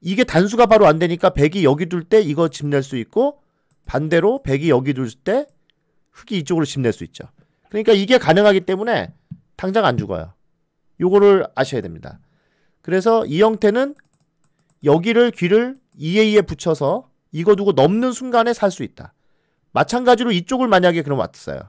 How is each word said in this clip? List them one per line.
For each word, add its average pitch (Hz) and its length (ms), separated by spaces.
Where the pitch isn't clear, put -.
이게 196 240
단수가 220 420
바로 214 200
안 156 120
되니까 170 320
백이 156 340
여기 147 220
둘 170 180
때 220 160
이거 165 280
집 147 180
낼 143 160
수 139 160
있고 254 440
반대로 165 560
백이 139 260
여기 135 240
둘 127 180
때 247 360
흙이 - 300
이쪽으로 160 260
집 139 140
낼 117 120
수 - 120
있죠. - 200
그러니까 214 220
이게 202 260
가능하기 190 420
때문에 190 520
당장 196 280
안 123 140
죽어요. 90 340
요거를 196 460
아셔야 135 240
됩니다. 82 400
그래서 190 440
이 156 160
형태는 226 540
여기를 220 480
귀를 233 440
이에이에 208 460
붙여서 165 680
이거 180 240
두고 196 160
넘는 196 400
순간에 240 400
살 208 180
수 165 140
있다. - 280
마찬가지로 240 580
이쪽을 240 380
만약에 180 340
그럼 139 160
왔어요. 82 400